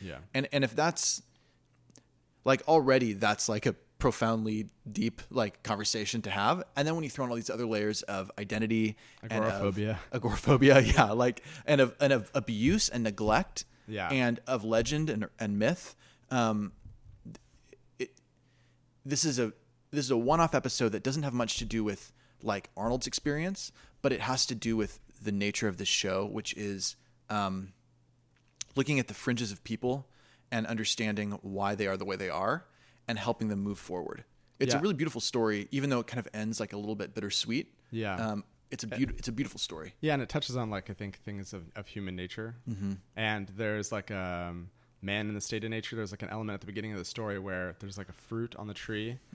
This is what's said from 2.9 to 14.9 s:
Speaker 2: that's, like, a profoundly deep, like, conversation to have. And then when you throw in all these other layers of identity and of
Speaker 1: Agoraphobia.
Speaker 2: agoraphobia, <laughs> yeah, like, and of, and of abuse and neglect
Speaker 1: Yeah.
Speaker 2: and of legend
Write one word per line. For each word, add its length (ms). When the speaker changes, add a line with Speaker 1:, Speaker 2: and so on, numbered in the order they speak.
Speaker 2:
that's, 340
like, 180
a 80
profoundly 680
deep, 380
like, 340
conversation 600
to 60
have. 340
And 120
then 80
when 100
you 40
throw 160
in 60
all 60
these 120
other 160
layers 380
of 340
identity 600
and 100
of 120
Speaker 1:
Agoraphobia. 560
Speaker 2:
agoraphobia, 680
<laughs> 160
yeah, 160
like, 320
and 140
of, 220
and 100
of 220
abuse 560
and 140
neglect 600
Speaker 1:
Yeah. 220
Speaker 2:
and 380
of 180
legend 440